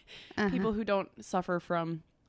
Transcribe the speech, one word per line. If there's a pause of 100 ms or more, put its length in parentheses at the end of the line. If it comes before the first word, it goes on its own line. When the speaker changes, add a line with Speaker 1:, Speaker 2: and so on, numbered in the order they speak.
(380)
Speaker 1:
Uh-huh.
Speaker 2:
people
who
don't (160)
suffer
from (260)